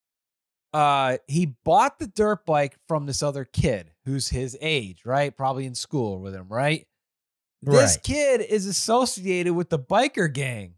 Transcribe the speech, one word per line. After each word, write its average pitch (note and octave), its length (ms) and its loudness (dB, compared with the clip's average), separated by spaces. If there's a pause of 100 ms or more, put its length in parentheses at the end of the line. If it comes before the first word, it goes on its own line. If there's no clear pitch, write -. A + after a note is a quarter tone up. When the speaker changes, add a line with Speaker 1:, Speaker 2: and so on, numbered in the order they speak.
(720)
Speaker 1:
uh, C#3 440 2 (100)
he E3 200 0 (180)
bought G#3 340 4
the D4 80 -8
dirt G#3+ 400 -2
bike D3 300 0 (100)
from D3 200 -2
this C#3 180 -4
other C#3 200 -4
kid G2 460 -2 (140)
who's C3+ 240 -4
his B2+ 320 -6
age, B2+ 440 -4
right? C#3 320 -2
Probably C3+ 300 -4
in B2+ 80 -10
school G#2+ 460 -4
with F#2+ 140 -10
him, F#2 140 -14
right? C#3 380 -2 (760)
This C3 340 6
Speaker 2:
Right. - 80 -8
Speaker 1:
kid C4+ 380 2
is G3 240 0
associated F#3+ 880 0
with F3 140 -2
the D#3 120 -2
biker G3 520 0
gang. A#2 460 -6